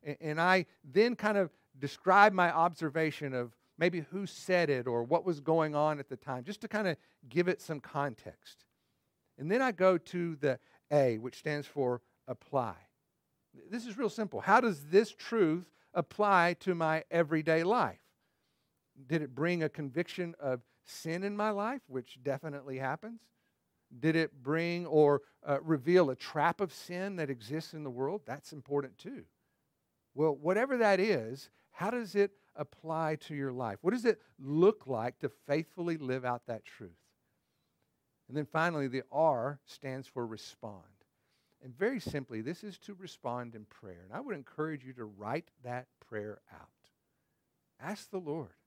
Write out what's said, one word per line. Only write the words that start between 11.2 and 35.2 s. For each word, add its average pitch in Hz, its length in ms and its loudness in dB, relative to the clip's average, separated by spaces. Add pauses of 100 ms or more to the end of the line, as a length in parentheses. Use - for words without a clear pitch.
stands 147 260 -4
for 123 360 -2 (260)
apply. 120 480 -4 (920)
This 226 180 -8
is 208 100 -10
real 240 120 -2
simple. 185 320 -6
How 214 200 8
does 147 260 -2
this 202 240 6
truth 180 600 0 (220)
apply 175 680 4
to 180 140 0
my 160 340 0
everyday 160 540 2
life? 180 380 0 (1080)
Did 156 160 0
it 131 100 -10
bring 165 300 0
a 151 60 0
conviction 165 680 -6
of 127 220 -2 (240)
sin 165 380 -6
in 202 120 -4
my 214 140 0
life, 214 380 -4
which 131 360 -8
definitely 139 540 -6
happens? 156 440 -6 (760)
Did 156 160 2
it 151 280 -2
bring 170 420 -2
or, 147 360 6 (260)
uh, 143 140 0
reveal 160 480 4
a 127 60 -4
trap 165 460 -2
of 180 120 -4
sin 185 420 -8
that 156 140 -4
exists 131 440 -8
in 156 100 -10
the 135 80 -8
world? 139 340 -4
That's 147 280 -12
important 143 440 -4
too. 226 280 -16 (880)
Well, 147 220 2
whatever 208 420 0
that 202 220 6
is, 139 500 0 (220)
how 190 180 -4
does 233 260 -6
it 202 160 4 (240)
apply 160 600 -4
to 151 200 -12
your 135 160 -4
life? 120 300 -6
What 185 120 2
does 240 120 -2
it 220 160 2 (180)
look 160 480 4
like 123 320 -4
to 143 100 -4 (180)